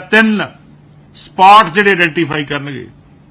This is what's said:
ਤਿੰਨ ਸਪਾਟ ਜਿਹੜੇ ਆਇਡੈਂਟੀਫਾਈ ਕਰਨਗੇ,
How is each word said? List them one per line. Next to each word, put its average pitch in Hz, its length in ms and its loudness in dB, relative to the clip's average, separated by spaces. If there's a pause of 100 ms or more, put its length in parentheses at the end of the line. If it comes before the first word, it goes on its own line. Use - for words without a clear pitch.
(100)
ਤਿੰਨ 214 340 0 (720)
ਸਪਾਟ 196 580 2
ਜਿਹੜੇ 202 160 2
ਆਇਡੈਂਟੀਫਾਈ 160 540 -2
ਕਰਨਗੇ, 143 420 -10 (440)